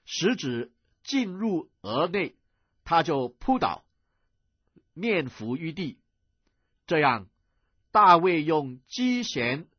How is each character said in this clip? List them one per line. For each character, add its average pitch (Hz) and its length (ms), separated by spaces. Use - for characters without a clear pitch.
石 - 320
子 123 360
进 247 280
入 190 380
额 123 260
内， 180 300
他 165 180
就 135 260
扑 - 300
倒， - 260
面 180 360
伏 113 280
于 160 160
地。 156 260
这 165 120
样， 120 300
大 190 260
卫 170 260
用 147 440
机 247 360
弦 135 440